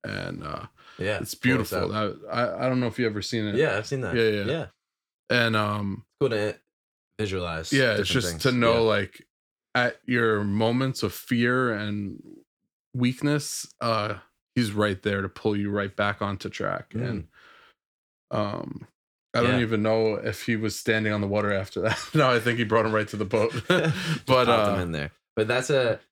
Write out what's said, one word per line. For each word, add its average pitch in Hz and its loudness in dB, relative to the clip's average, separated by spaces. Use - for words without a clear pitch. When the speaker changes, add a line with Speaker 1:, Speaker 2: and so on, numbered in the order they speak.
Speaker 1:
And, 50 -8
uh, 76 -10
Speaker 2:
Yeah, 98 -2
Speaker 1:
it's - -8
Speaker 2:
pull 123 2
us 98 -4
Speaker 1:
beautiful. 92 -2
Speaker 2:
out. 107 -4
Speaker 1:
That, 104 -18
I, 123 -2
I 131 2
don't 127 2
know 123 0
if 107 -6
you 123 0
ever 104 -2
seen 110 -4
it. 104 -2
Speaker 2:
Yeah, 123 2
I've 107 -4
seen 135 -4
that. 101 -4
Speaker 1:
Yeah, 113 4
yeah. 101 0
Speaker 2:
Yeah. 139 -4
Speaker 1:
And, 117 2
um, 104 -2
Speaker 2:
It's - -20
cool 139 2
to 107 -2
visualize 87 -4
Speaker 1:
yeah, 135 4
it's 101 0
Speaker 2:
different - -
Speaker 1:
just 104 0
Speaker 2:
things. 82 -8
Speaker 1:
to 131 4
know, 117 4
Speaker 2:
Yeah. 117 4
Speaker 1:
like, 104 0
at 123 0
your 113 2
moments 117 0
of 98 -2
fear 123 0
and 104 -6
weakness, 139 -2
uh, 110 -2
he's 117 2
right 104 0
there 98 0
to 95 -4
pull 104 -2
you 101 -2
right 101 -4
back 101 0
onto 101 -4
track. - -6
Speaker 2:
Mm. 120 -4
Speaker 1:
And, 82 -6
um, - -6
I 120 2
don't 123 4
Speaker 2:
Yeah. 127 4
Speaker 1:
even 110 2
know 110 2
if 104 -6
he 117 0
was 107 -2
standing 110 2
on 104 0
the 101 0
water 104 0
after 98 -2
that. 113 0
<laughs> - -14
No, 139 6
I 120 4
think 117 0
he 120 0
brought 110 4
him 110 0
right 107 2
to 107 -8
the 104 -2
boat. 110 2
<laughs> 120 -6
Speaker 2:
<laughs> - -16
Just 165 0
Speaker 1:
But, 127 6
Speaker 2:
popped 113 4
him 98 2
Speaker 1:
uh, - 0
Speaker 2:
in 85 -2
there. 73 -4
But 110 0
that's 131 0
a 123 2